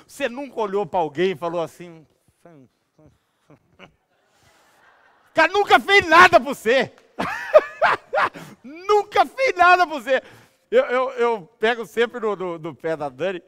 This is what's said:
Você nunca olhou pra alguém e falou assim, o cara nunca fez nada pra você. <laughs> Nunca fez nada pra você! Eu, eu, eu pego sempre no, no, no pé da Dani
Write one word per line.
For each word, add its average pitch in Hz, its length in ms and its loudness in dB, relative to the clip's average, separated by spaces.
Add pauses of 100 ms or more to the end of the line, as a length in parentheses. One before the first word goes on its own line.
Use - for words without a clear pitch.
Você 269 220 -6
nunca 240 320 -10
olhou 202 240 -4
pra 185 160 -4
alguém 165 320 -2
e 170 40 -10
falou 170 260 -6
assim, 165 440 -16 (380)
o 147 240 -20 (2750)
cara 320 180 2
nunca 403 260 4
fez 392 300 2
nada 339 320 6
pra 262 120 -6
você. 226 400 -2 (240)
<laughs> - 140 -8 (1300)
Nunca 392 600 0
fez 440 320 -2
nada 359 300 6
pra 311 120 -6
você! 254 240 -2 (480)
Eu, 254 140 4
eu, 254 280 -2
eu 233 340 -2 (120)
pego 226 280 -2
sempre 233 340 -4
no, 208 160 -4
no, 175 220 -8
no 156 160 -12
pé 160 220 -6
da 147 120 -8
Dani 165 400 -8